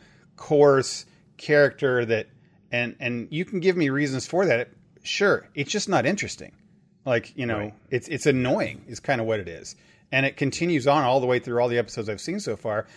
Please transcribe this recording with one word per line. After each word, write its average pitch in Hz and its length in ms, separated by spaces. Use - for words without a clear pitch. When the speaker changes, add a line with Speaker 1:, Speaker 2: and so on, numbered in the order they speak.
Speaker 1:
course 143 680
character 139 680
that, 110 220
and, 120 300
and 120 300
you 156 140
can 190 160
give 180 160
me 156 140
reasons 135 360
for 185 200
that. 123 220
Sure. - 520
It's 139 160
just - 180
not 139 180
interesting. - 460
Like, 120 320
you 131 100
know, 113 120
Speaker 2:
Right. 107 160
Speaker 1:
it's, 123 180
it's 147 180
annoying 127 600
is 117 140
kinda 120 240
what 110 160
it 85 80
is. - 260
And 135 120
it 135 120
continues 147 500
on 143 160
all 127 180
the 127 60
way 123 140
through 120 200
all 123 80
the 120 100
episodes 110 300
I've 104 120
seen 180 200
so 117 160
far. 107 300